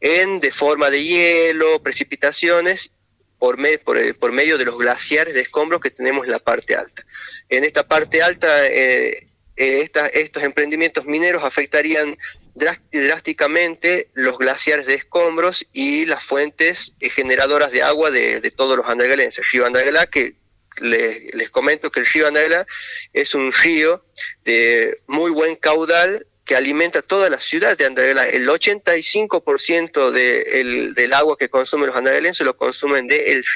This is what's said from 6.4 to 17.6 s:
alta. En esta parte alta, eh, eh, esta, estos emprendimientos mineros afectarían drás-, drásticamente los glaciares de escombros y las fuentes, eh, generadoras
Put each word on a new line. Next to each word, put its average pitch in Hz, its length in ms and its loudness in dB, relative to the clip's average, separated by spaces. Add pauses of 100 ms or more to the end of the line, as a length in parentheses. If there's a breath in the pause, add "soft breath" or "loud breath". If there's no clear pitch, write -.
alta. - 320 -8 (440 loud breath)
En 131 160 2
esta 151 200 0
parte 160 380 2
alta, 165 420 2
eh, 127 640 0 (300)
eh, 135 240 2
esta, 151 260 -2
estos 156 360 -4
emprendimientos 151 600 -2
mineros 160 380 0
afectarían 151 720 -2 (380 loud breath)
drás-, 165 240 -2 (120)
drásticamente 160 1200 -2
los 127 240 -2
glaciares 135 480 0
de 135 80 2
escombros 170 800 0
y 143 320 -2
las 147 180 -4
fuentes, 151 760 -2
eh, 127 100 -4
generadoras 135 640 0